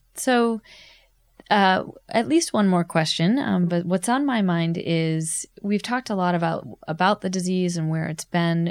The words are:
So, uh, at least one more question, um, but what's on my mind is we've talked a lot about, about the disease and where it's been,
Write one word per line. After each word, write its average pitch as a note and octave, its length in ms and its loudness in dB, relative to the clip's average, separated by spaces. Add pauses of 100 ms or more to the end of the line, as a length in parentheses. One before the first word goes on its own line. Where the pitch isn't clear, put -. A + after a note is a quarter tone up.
(160)
So, A#3 460 0 (880)
uh, F#3+ 360 4 (240)
at G#3+ 180 0
least E4 240 0
one G#3 160 2
more F3 160 4
question, E3+ 560 0
um, F#3 280 0
but F3 180 -2
what's F#3 240 -2
on C4+ 160 2
my A#3+ 160 0
mind E3+ 360 0
is D#3+ 680 -2 (140)
we've G3+ 200 -2 (100)
talked B3+ 180 -4
a G#3+ 60 0
lot F3+ 200 2
about, E3 320 -2 (180)
about F#3 360 0
the F#3 80 -4
disease F3+ 480 0
and D#3+ 120 -2
where D#3+ 180 -2
it's D#3 180 -8
been, E3+ 460 0